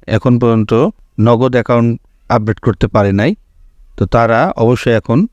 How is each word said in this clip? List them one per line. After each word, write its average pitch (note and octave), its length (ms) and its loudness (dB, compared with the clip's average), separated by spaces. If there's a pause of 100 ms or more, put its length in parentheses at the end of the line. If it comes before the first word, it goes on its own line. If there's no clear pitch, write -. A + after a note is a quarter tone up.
(160)
এখন B2 220 0
পর্যন্ত A2+ 340 0 (540)
নগদ A#2+ 280 2
অ্যাকাউন্ট A#2 360 0 (400)
আপডেট G#2+ 300 -2
করতে - 340 -2
পারে G2+ 180 2
নাই, G#2 180 0 (640)
তো - 120 -4
তারা A#2 340 2 (160)
অবশ্যই A#2+ 440 0
এখন A#2+ 180 -2 (140)